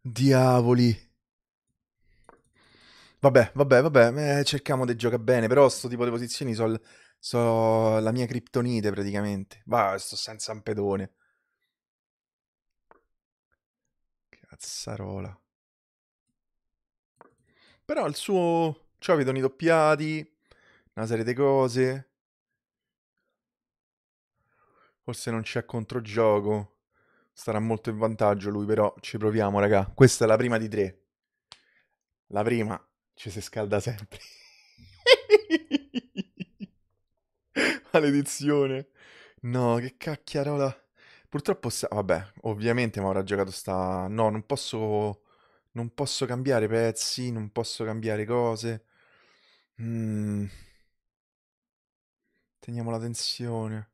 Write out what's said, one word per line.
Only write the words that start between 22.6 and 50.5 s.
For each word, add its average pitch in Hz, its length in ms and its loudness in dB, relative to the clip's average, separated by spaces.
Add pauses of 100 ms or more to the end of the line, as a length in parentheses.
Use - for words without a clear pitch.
Forse - 280 -8
non 113 120 -4
c'è - 220 -6
controgioco. 107 1120 -2 (540)
Starà 107 280 -6
molto 113 300 -4
in 107 80 -6
vantaggio 104 520 0
lui, 104 140 -4
però 104 360 0
ci - 180 -10
proviamo, 104 420 0
raga. 101 260 4
Questa - 380 6
è - 20 4
la 110 100 6
prima 120 220 0
di 110 100 -4
tre. 101 360 -4 (1200)
La 101 140 -4
prima 110 380 -2 (320)
ci - 180 -14
si 101 100 -10
scalda 104 380 -4
sempre. 104 400 -8 (3250)
<laughs> - 400 -2
Maledizione. 143 960 2 (540)
No, 120 340 0
che 123 220 -6
cacchiarola. 143 840 -4 (440)
Purtroppo 143 400 -4
sa-, - 220 -6
vabbè, 98 420 -2 (100)
ovviamente 113 580 -2
mi 98 60 -2
avrà 95 160 0
giocato 98 280 -2
sta... 92 580 -4
No, 110 220 0
non 107 160 -8
posso... 107 800 -4 (480)
Non 117 200 -8
posso - 320 -4
cambiare 123 440 0
pezzi, 113 640 -2
non 110 220 -8
posso - 320 -6
cambiare 110 400 -4
cose. 117 600 -2 (960)
Mm. 107 640 -6 (2000)